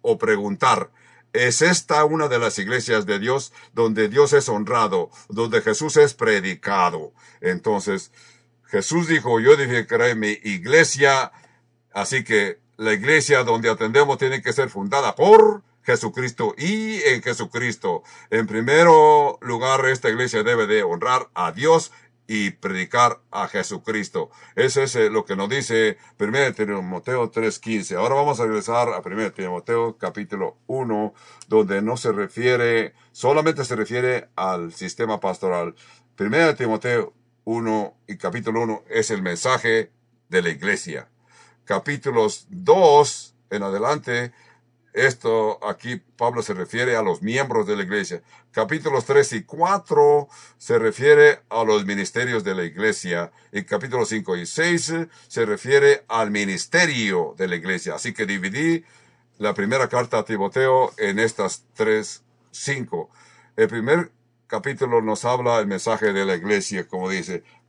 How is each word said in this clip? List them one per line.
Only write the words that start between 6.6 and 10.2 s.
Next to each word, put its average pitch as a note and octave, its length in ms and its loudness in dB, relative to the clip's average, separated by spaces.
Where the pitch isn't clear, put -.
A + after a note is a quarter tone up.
Entonces, F#2+ 720 -4
Jesús D#3 420 -2
dijo, B2 320 2
"Yo C3 140 8
edificaré A#2+ 640 0
mi G#2 280 -2